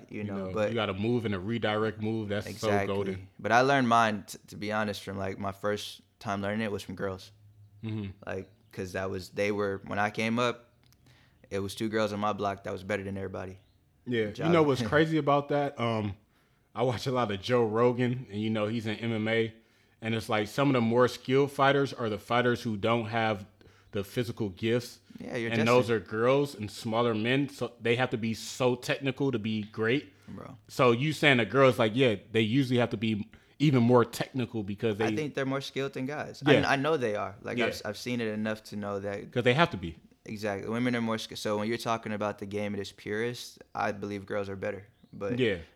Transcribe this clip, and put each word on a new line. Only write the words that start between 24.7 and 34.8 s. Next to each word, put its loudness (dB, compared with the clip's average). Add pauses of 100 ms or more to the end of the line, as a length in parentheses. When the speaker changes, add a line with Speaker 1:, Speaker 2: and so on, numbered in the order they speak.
Speaker 1:
Yeah, -10
you're -4
Speaker 2:
And 2
those 6
Speaker 1:
testing. 2
Speaker 2:
are 0
girls 2
and -8
smaller 0
men, 0
so -8
they 2
have 0
to -2
be -2
so 0
technical -2
to 0
be -2
great. -2 (160)
Speaker 1:
Bro. -14 (140)
Speaker 2:
So 4
you 2
saying 4
the 4
girls, 6
like, 4
yeah, 6 (160)
they 2
usually 2
have 2
to -4
be -2 (300)
even 6
more 8
technical -4
because -2